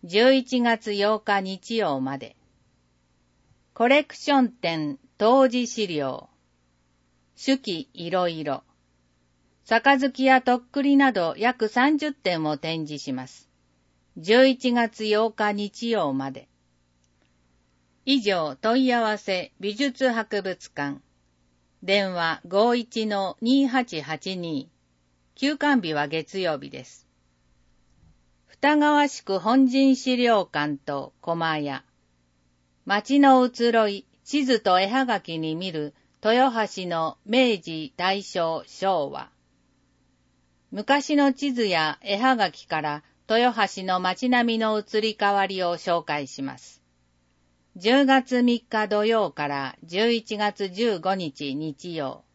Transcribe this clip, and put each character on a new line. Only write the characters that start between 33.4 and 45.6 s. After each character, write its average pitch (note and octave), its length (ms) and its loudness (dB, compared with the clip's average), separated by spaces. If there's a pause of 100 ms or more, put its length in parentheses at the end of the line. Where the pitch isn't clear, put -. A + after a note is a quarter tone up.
移 A#3+ 280 0
ろ A3+ 160 4
い、 G3+ 180 -8 (180)
地 C#4+ 200 -2
図 B3 160 2
と F#3 180 4
絵 F#3+ 100 2
は C4 180 0
が G#3+ 140 -2
き E3 180 -8
に D#3+ 160 -4
見 F3+ 180 -8
る D3+ 220 -6 (280)
豊 B3 280 4 (180)
橋 F#3 180 -10
の E3 380 -4
明 A#3 320 2
治、 D#3+ 400 -10
大 F#3+ 260 -2
正、 E3 440 -4
昭 E3+ 440 -2
和。 C2+ 200 -14 (1400)
昔 C#4 440 -2
の C#4+ 180 4
地 C#4+ 200 -4
図 A#3+ 140 0
や D#3+ 360 0
絵 G3 140 -2
は B3+ 200 2
が G3 140 0
き - 160 -20
か E3 140 -2
ら D3 220 -4 (260)
豊 A3+ 400 2
橋 F#3+ 160 -10
の F#3 160 0
街 F#3 280 -2
並 A#3 260 2
み A3+ 40 -2
の A3 200 0
移 G#3+ 220 -4
り G#3+ 180 -4
変 G3+ 140 2
わ G3 140 2
り F#3+ 160 -4